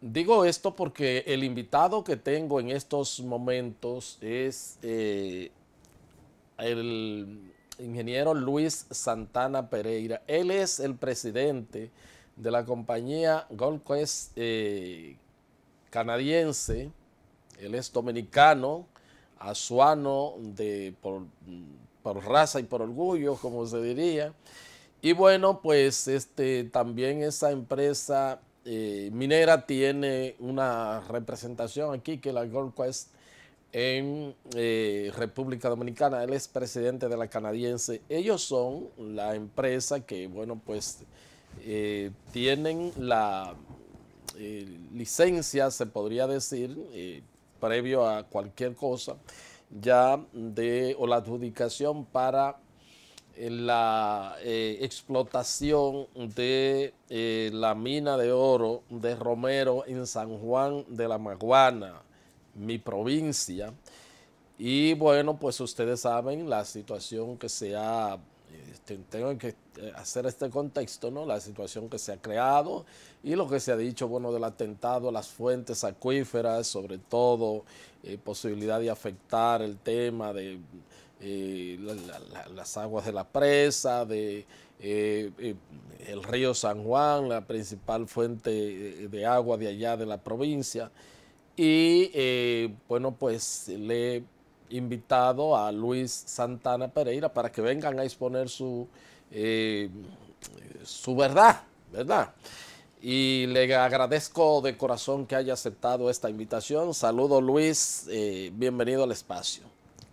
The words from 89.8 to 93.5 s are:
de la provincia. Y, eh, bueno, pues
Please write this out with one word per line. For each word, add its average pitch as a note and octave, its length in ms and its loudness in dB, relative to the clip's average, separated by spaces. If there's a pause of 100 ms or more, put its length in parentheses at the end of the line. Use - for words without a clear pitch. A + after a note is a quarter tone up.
de A2 80 -4
la G#2 180 -6
provincia. B2 640 -4 (680)
Y, E3 560 6
eh, A#2+ 600 2 (140)
bueno, B2 260 0
pues A#2 540 -4